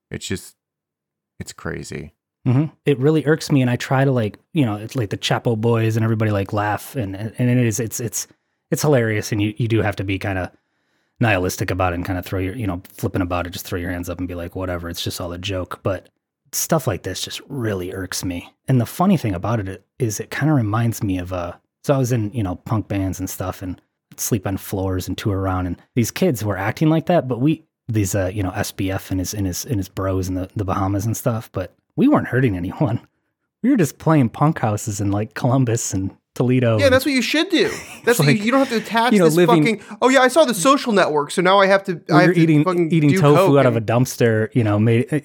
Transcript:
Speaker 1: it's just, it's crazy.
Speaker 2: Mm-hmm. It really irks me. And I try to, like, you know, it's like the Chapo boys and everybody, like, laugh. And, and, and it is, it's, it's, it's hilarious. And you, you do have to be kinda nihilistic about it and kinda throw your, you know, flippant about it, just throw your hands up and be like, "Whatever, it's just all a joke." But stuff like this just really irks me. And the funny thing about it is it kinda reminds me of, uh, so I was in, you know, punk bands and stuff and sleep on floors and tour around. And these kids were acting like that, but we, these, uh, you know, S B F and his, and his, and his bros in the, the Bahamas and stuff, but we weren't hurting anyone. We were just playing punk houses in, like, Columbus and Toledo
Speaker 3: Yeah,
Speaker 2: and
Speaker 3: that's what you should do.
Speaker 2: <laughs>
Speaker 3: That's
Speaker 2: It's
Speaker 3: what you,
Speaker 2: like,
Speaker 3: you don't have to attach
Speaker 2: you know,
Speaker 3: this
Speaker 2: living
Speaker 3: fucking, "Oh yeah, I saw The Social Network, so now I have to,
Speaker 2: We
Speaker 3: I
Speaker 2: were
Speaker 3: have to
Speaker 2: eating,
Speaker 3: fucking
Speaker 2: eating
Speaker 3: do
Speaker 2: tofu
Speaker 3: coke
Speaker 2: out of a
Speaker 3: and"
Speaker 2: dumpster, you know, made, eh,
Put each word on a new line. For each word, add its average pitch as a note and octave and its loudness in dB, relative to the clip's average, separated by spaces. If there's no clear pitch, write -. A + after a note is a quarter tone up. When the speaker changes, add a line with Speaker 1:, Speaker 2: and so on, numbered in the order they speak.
Speaker 1:
it's F#2 -10
just, - -10
it's - -12
crazy. D2+ -10
Speaker 2:
Mm-hmm. C3 0
It C#3+ 0
really D3+ 2
irks D#3 0
me. C#3+ 4
And B2 2
I B2 0
try C3+ 0
to, C#3+ 2
like, A2+ -2
you C#3+ 2
know, G#2 -2
it's G#2+ -10
like A2 -4
the A2 -4
Chapo A#2 -2
boys A2+ 2
and A2+ 0
everybody, A2 0
like, G2 -2
laugh. G#2 -4
And, G2 -6
and, G#2 -10
and B2 2
it B2 4
is, A2+ 0
it's, A2+ -6
it's, - -6
it's D#3 -2
hilarious. A#2 0
And G#2+ 0
you, G#2+ 0
you A#2+ 0
do A2 2
have G2+ -2
to - -6
be F#2+ -4
kinda F#2 -4
nihilistic F#2+ 0
about F2+ 0
it E2+ -4
and F2 -6
kinda F2+ -6
throw F#2+ -6
your, F#2 -6
you A#2+ -6
know, F2+ -6
flippant - -4
about F2 -2
it, F2 -8
just - -12
throw F#2+ -6
your F2 -6
hands F2+ -6
up E2+ -8
and F2+ -4
be F2+ -10
like, F2 -10
"Whatever, F2+ -6
it's E2+ -8
just - -6
all F2 -8
a F2 -10
joke." F#2 -8
But - -4
stuff - -2
like F#2 -4
this F#2 -8
just - -10
really G#2 -6
irks F#2 -8
me. F2 -8
And C3 4
the A2 0
funny F3+ 2
thing G2+ -2
about G#2 -2
it F#2+ -10
is A2 -2
it - -12
kinda D3+ 2
reminds A2+ 0
me F#2+ -2
of, F2+ -8
uh, F2 -6
so D3 0
I C#3 2
was B2 0
in, G#2+ -2
you A#2 -4
know, F#2 -4
punk - -4
bands F#2+ -4
and F#2+ -6
stuff - -8
and F2+ -10
sleep - -4
on G2 -4
floors F#2+ -4
and F#2+ -8
tour G2 -2
around. F#2 -2
And F2 -6
these A#2 0
kids C#3+ -2
were G#2 -2
acting A2 -2
like D#3+ 2
that, D3+ 0
but A#2+ -4
we, D3 0
these, G#2+ 0
uh, F#2 0
you G#2 -4
know, F2 -4
S G2 -6
B F#2+ -4
F F#2+ -6
and F#2 -2
his, F2+ -6
and G2+ -2
his, F2 -6
and G2+ -2
his F#2+ -4
bros F#2+ -2
in F#2 -4
the, F#2 -6
the G#2+ -4
Bahamas G2 -2
and A2 -2
stuff, A2+ -4
but F#2 -8
we G#3+ 4
weren't D#3 2
hurting A#2+ 2
anyone. F#2+ -4
We A3 2
were C#4+ 4
just E3+ 0
playing D3 4
punk D#3 0
houses G#2 -2
in, G2 0
like, G#2 -2
Columbus B2 0
and G2 -4
Toledo B2 2
Speaker 3:
Yeah, G#2 4
Speaker 2:
and B3+ 6
Speaker 3:
that's C4 2
what D4+ 0
you C4 2
should D#4 -2
do. D4+ 2
Speaker 2:
<laughs> - -12
Speaker 3:
That's A#3 4
Speaker 2:
It's - -
Speaker 3:
what C#3+ 4
you, D3 6
Speaker 2:
like, G3+ 0
Speaker 3:
you A3+ 0
don't C4+ 4
have C4+ 0
to A#3+ -2
attach A3 0
Speaker 2:
you G#3 6
know, F3+ 6
Speaker 3:
this D3+ 4
Speaker 2:
living E3 6
Speaker 3:
fucking, G#3+ -4
"Oh B3 4
yeah, C4 6
I C4 6
saw D#4 4
The A#3+ 0
Social C4 2
Network, D3 2
so F#3 0
now F#3+ 6
I G3 6
have G3 4
to, F#3 -4
Speaker 2:
We D3+ -10
Speaker 3:
I D#3+ 2
Speaker 2:
were E3 8
Speaker 3:
have F3+ 4
to E3+ 4
Speaker 2:
eating, D#3 6
Speaker 3:
fucking F3 0
Speaker 2:
eating D3+ 4
Speaker 3:
do F#3+ 2
Speaker 2:
tofu D3 6
Speaker 3:
coke C#3 6
Speaker 2:
out C3 6
of A#2+ 2
a A#2 0
Speaker 3:
and" G#2+ -4
Speaker 2:
dumpster, A2+ 2
you B2 4
know, G#2 2
made, A#2 4
eh, D3+ 0